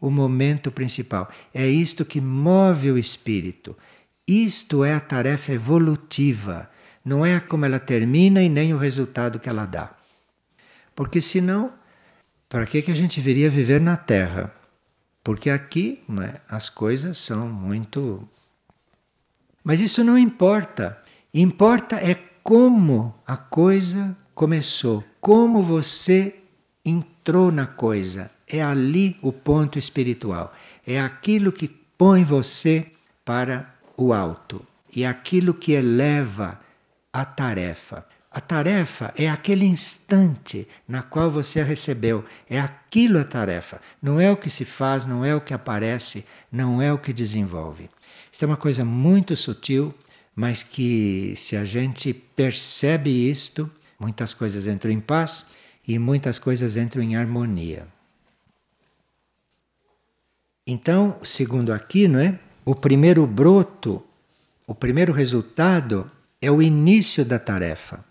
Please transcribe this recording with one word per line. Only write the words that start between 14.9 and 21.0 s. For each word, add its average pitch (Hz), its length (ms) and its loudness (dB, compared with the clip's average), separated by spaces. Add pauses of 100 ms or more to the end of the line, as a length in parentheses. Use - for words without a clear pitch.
Porque 107 260 -4
aqui, 165 580 -4
não 101 160 -6
é, 113 260 -10
as 107 200 -8
coisas 135 480 -4
são 117 320 -6
muito. 107 800 -8 (1300)
Mas 156 180 0
isso 226 240 0
não 240 140 6
importa. 190 840 2 (300)